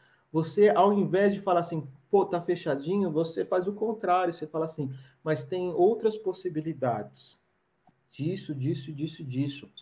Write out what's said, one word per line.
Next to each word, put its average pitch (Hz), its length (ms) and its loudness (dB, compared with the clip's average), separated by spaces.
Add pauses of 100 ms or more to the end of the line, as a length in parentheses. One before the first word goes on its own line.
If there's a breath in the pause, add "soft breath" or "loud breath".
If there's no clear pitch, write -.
(340)
você, 160 360 4
ao 196 240 6
invés 196 400 4
de 196 80 -4
falar 175 200 2
assim, 165 260 -4 (240)
"Pô, 196 160 4
tá 170 160 -2
fechadinho", 170 680 -2
você 165 340 -2
faz 180 240 0
o 208 40 -2
contrário, 185 600 0
você 156 160 -10
fala 160 160 -4
assim, 143 280 -6 (300 soft breath)
"Mas 156 220 -2
tem 180 280 -4
outras 214 440 4
possibilidades 151 1200 -4 (680)
disso, 160 440 -6
disso, 151 380 -4
disso, 156 320 -8
disso." 135 460 -6 (120)